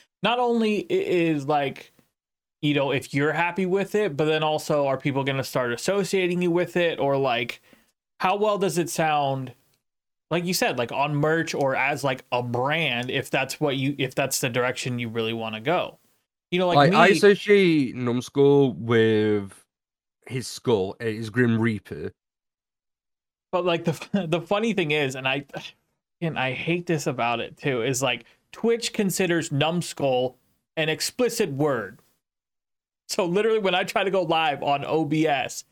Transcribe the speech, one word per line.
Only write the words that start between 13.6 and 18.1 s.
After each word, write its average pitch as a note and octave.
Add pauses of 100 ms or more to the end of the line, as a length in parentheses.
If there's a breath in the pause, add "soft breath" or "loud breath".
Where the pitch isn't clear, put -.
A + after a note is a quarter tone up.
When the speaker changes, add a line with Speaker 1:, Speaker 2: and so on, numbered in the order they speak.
Speaker 1:
you, C3+
if B2+
that's C3+
the C#3+
direction B2
you A#2
really A2+
wanna A2
go. D3 (500)
You F3
know, F3+
like E3+
Speaker 2:
Like, C#3+
I F3
Speaker 1:
me F3+
Speaker 2:
associate F#3
Numskull C3